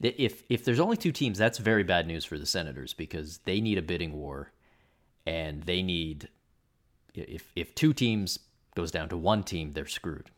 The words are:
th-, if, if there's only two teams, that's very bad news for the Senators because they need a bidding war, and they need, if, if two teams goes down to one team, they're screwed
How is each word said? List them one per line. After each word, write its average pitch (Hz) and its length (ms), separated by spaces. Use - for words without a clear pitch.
th-, 120 160
if, - 320
if 120 140
there's 120 160
only 214 180
two 180 140
teams, 120 260
that's 110 200
very 110 260
bad 87 240
news 82 180
for 78 120
the 73 80
Senators 69 480
because 78 460
they 95 220
need 110 160
a 90 40
bidding 82 320
war, 71 380
and 80 380
they 90 180
need, 82 480
if, - 420
if 85 200
two 156 180
teams 110 460
goes 82 160
down 80 180
to 90 80
one 98 260
team, 78 300
they're 73 140
screwed - 500